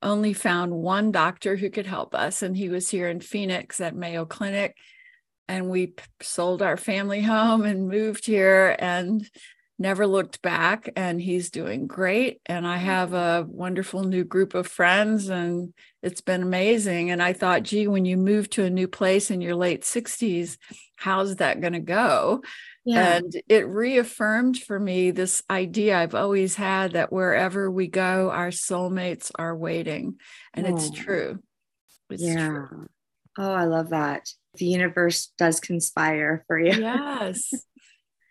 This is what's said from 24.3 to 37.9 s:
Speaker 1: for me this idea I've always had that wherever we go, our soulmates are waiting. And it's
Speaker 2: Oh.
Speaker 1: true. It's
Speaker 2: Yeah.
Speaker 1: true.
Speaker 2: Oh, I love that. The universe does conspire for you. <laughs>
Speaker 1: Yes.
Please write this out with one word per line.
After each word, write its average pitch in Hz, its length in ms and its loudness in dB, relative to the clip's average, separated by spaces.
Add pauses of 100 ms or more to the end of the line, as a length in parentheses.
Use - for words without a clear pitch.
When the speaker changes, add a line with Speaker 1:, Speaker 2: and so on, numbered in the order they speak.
Speaker 1:
for 202 220 -6
me 185 320 2
this 185 380 -2
idea 190 500 2
I've 165 160 0
always 190 400 0
had 190 380 0
that 170 200 0
wherever 185 560 0
we 185 180 0
go, 185 440 0
our 175 180 -2
soulmates 180 840 -4
are 165 200 -6
waiting. 165 600 -6 (400)
And 180 100 -2
it's 165 240 0
Speaker 2:
Oh. 147 60 -8
Speaker 1:
true. 165 440 -4 (720)
It's 185 140 -8
Speaker 2:
Yeah. 165 260 0
Speaker 1:
true. 143 380 -10 (500)
Speaker 2:
Oh, 196 160 -2
I 180 120 2
love 165 260 0
that. 147 360 -2 (280)
The 180 100 -4
universe 175 720 0
does 165 220 4
conspire 156 880 0
for - 100 0
you. 170 140 4
<laughs> 220 100 2
Speaker 1:
Yes. 240 720 -4 (760)